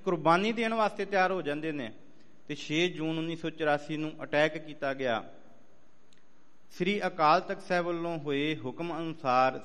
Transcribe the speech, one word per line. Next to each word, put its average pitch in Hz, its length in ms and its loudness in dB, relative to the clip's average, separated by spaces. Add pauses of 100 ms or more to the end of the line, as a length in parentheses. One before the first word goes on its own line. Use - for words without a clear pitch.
ਕੁਰਬਾਨੀ 175 480 4
ਦੇਣ 226 220 0
ਵਾਸਤੇ 202 300 0
ਤਿਆਰ 185 280 4
ਹੋ 180 100 -2
ਜਾਂਦੇ 151 300 -2
ਨੇ। 123 200 -6 (560)
ਤੇ 147 60 -6
ਛੇ 165 340 0
ਜੂਨ 160 300 -2
ਉੱਨੀ 160 180 -4
ਸੌ 165 140 -4
ਚੁਰਾਸੀ 151 460 2
ਨੂੰ 156 160 -4 (100)
ਅਟੈਕ 156 360 2
ਕੀਤਾ 147 360 -4
ਗਿਆ। 123 300 0 (1500)
ਸ੍ਰੀ 185 360 0
ਅਕਾਲ 170 340 6
ਤਖਤ 190 220 -4
ਸਾਹਿਬ 175 240 0
ਵੱਲੋਂ 170 320 -2
ਹੋਏ 147 460 0
ਹੁਕਮ 156 340 -4
ਅਨੁਸਾਰ 139 680 2